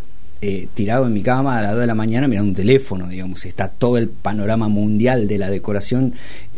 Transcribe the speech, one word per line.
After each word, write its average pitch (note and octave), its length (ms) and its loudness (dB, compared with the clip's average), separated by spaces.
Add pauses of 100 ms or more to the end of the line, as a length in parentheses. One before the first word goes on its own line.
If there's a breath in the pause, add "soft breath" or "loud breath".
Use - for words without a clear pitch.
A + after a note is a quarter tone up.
(420)
eh, G2 320 0
tirado A#2 320 2
en A2+ 60 2
mi G2+ 100 0
cama B2+ 360 0
a G#2+ 40 0
las G#2 100 0
dos A#2 80 0
de A#2+ 60 2
la A2+ 80 0
mañana A2+ 340 0
mirando G#2 220 2
un F#2 60 0
teléfono, G2 520 2
digamos, F#2 380 -4
está F#2+ 220 -2
todo B2 300 0
el A2+ 100 0
panorama G#2+ 600 0
mundial G#2+ 580 2
de G2+ 120 0
la F#2+ 120 0
decoración G#2 640 0 (440 loud breath)